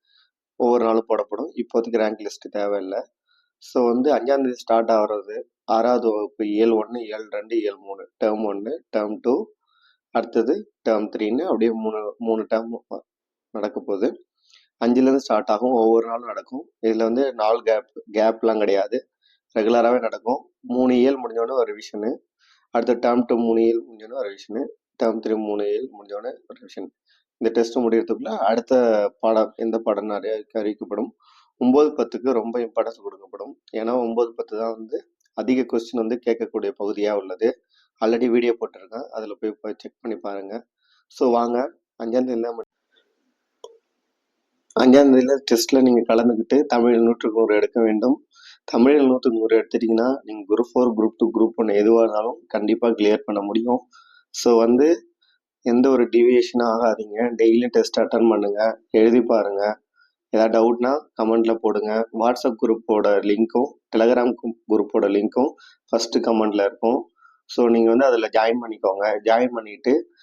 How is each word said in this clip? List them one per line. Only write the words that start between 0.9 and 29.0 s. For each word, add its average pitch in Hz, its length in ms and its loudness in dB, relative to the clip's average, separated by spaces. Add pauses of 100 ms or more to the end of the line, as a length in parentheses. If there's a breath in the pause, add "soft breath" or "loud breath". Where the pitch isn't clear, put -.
போடப்படும். 110 480 -4
இப்போதைக்கு 117 460 -4
ரேங்க் 107 200 -4
லிஸ்ட் - 280 -14
தேவையில்லை. 101 520 -6 (560)
So, 123 300 -2
வந்து 127 280 0
அஞ்சாம் 135 280 0
தேதி 123 100 -2
ஸ்டார்ட் 113 360 0
ஆகுறது, 107 520 -2 (220)
ஆறாவது 117 480 0
வகுப்பு 104 360 -4
இயல் 110 240 2
ஒண்ணு, 110 260 -2
இயல் 107 300 -12
ரெண்டு, 107 320 -6
இயல் 101 180 -4
மூணு, 98 340 -16 (140)
டேர்ம் 107 220 -2
ஒண்ணு, 104 320 -8 (180)
டேர்ம் 107 240 -6
டூ, 156 260 0 (640)
அடுத்தது 120 640 -2 (160)
டேர்ம் 107 280 0
த்ரீன்னு 107 240 -2
அப்படியே 117 300 0
மூணு, 107 460 -6
மூணு 113 380 -4
டேர்ம் 113 440 -8 (520)
நடக்க 104 280 -8
போகுது. 101 460 -6 (600 soft breath)
அஞ்சுலேருந்து 131 300 4
ஸ்டார்ட் 113 340 -2
ஆகும், 113 220 -2
ஒவ்வொரு 113 360 2
நாளும் 117 200 -10
நடக்கும். - 440 -14 (140)
இதுல 113 180 0
வந்து 123 300 -2
நாள் 113 280 0
கேப், 110 420 -4 (100)
கேப்லாம் 110 440 0
கிடையாது, 101 500 -2 (520)
ரெகுலராகவே 117 400 2
நடக்கும். 113 480 -6 (120)
மூணு 127 380 0
இயல் 131 200 4
முடிஞ்சோடனே 117 340 -6
ஒரு 117 220 -2
ரிவிஷனு, 107 440 -8 (540)
அடுத்த 117 240 0
டேர்ம் 120 300 0
டூ 123 120 0
மூணு 113 240 2
இயல் 113 220 0
முடிஞ்சோடனே 110 300 -20
ஒரு 123 160 -8
ரிவிஷனு, 104 320 -12 (420)
டேர்ம் 113 160 0
த்ரீ 110 180 -4
மூணு 104 320 -4
இயல் 120 220 -6
முடிஞ்சோடனே 101 400 -14 (160)
ஒரு 254 120 -20
ரிவிஷன். 190 280 -16 (500)
இந்த 113 140 0
டெஸ்ட் 117 260 0
முடியறதுக்குள்ள 117 600 0
அடுத்த 131 360 0 (460)